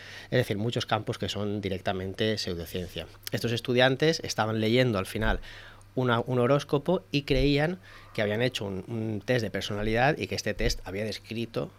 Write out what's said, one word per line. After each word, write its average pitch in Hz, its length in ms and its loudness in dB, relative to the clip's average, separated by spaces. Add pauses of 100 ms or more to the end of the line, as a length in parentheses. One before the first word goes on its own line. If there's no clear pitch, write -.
(300)
Es 131 80 4
decir, 113 180 2
muchos 117 300 -2
campos 107 320 0
que 98 100 -2
son 104 320 -2
directamente 95 800 -2
pseudociencia. 85 720 -6 (240)
Estos 120 180 -2
estudiantes 127 720 2
estaban 110 380 0
leyendo 113 400 4
al 95 60 -2
final 107 340 0 (560)
una, 123 240 4
un 127 180 0
horóscopo 143 720 2
y 143 120 0
creían 143 580 2 (340)
que 110 80 0
habían 104 180 0
hecho 123 260 -2
un, 95 200 -6
un 110 380 -4
test 127 180 2
de 101 80 -2
personalidad 110 640 0
y 98 120 -4
que 98 80 -6
este 104 180 -2
test - 300 0
había 98 200 -6
descrito 113 760 -6